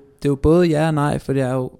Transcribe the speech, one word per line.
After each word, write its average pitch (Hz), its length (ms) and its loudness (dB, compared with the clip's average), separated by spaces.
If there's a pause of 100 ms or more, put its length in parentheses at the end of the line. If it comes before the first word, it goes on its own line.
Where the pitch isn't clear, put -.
(220)
det - 60 -8
er - 40 2
jo - 20 0
både 165 340 4
ja 156 180 0
og 160 80 -2
nej, 143 240 0
for 139 140 -6
jeg 135 180 -2
er 131 40 -4
jo 131 260 -6